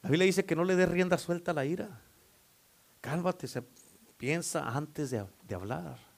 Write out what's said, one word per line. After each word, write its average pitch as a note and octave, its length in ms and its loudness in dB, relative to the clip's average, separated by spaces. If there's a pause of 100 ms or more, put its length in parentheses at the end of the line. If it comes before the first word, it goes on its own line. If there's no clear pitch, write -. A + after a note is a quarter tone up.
La - 100 -2
Biblia E3+ 160 6
dice F#3+ 180 4
que F3 100 0
no D#3+ 80 2
le F#3 140 2
des F3+ 120 6
rienda F3+ 300 2
suelta F3 320 -4
a E3 40 0
la C#3+ 100 0
ira. F#3 240 -2 (1120)
Cálmate, E3+ 480 -2
se B2 160 -6 (520)
piensa D#3+ 520 -2
antes D3 420 -4
de, G#2+ 160 -2 (160)
de - 140 -8
hablar. B2+ 600 -8